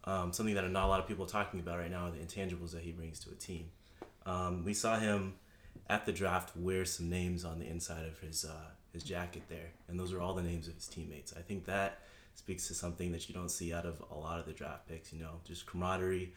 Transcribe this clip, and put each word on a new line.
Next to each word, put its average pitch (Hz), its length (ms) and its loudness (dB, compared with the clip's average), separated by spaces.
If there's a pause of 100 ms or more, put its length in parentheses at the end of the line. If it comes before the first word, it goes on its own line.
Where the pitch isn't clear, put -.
um, 92 280 2
something 107 220 4
that 92 160 4
not 95 140 6
a 95 40 8
lot 95 120 8
of 90 80 0
people 95 160 0
are 87 40 -4
talking 101 320 0
about 85 180 0
right 85 120 0
now 90 160 0
are 87 40 0
the 82 80 -4
intangibles 85 540 -2
that 85 100 -6
he 85 100 -4
brings 80 280 -6
to 82 100 -10
a 85 40 -10
team. 82 360 -6 (540)
Um, 90 400 0
we 101 100 2
saw 113 240 4
him 101 360 4 (540)
at 104 180 4
the 104 60 4
draft 90 440 2
wear 92 280 4
some 87 260 0
names 90 340 2
on 82 140 -2
the 85 80 -4
inside 82 400 -2
of 80 140 -8
his, 80 240 -2
uh, 78 260 -8 (220)
his 85 120 -8
jacket 87 440 -2
there, 85 220 -8 (180)
and 90 120 -2
those 92 120 0
are 90 80 0
all 90 140 2
the 90 80 2
names 85 260 0
of 82 60 -8
his - 140 -10
teammates. 80 480 -8
I 85 40 -10
think 92 260 -4
that 98 340 2 (340)
speaks - 340 -4
to 92 60 -6
something 87 380 0
that 82 160 -2
you - 60 -6
don't 87 160 -2
see 82 220 -2
out 85 140 0
of 80 240 -4
a - 40 -8
lot 78 260 -2
of 78 60 -6
the 80 60 -6
draft 73 360 -6
picks, 82 240 -8
you 80 80 -6
know, 80 240 -6
just - 200 -10
camaraderie, 92 720 2